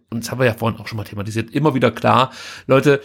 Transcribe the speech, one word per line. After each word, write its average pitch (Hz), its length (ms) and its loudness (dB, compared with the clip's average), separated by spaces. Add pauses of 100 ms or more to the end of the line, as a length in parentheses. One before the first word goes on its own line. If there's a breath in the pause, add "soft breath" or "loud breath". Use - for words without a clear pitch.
(100)
und 117 120 -6
das - 80 -10
haben 120 100 -6
wir 131 40 4
ja 117 80 4
vorhin 113 260 -2
auch 104 100 -14
schon 113 100 -10
mal 101 60 -8
thematisiert, 104 480 -8
immer 147 220 0
wieder 123 160 2
klar, 117 420 2 (340 loud breath)
Leute, 135 380 4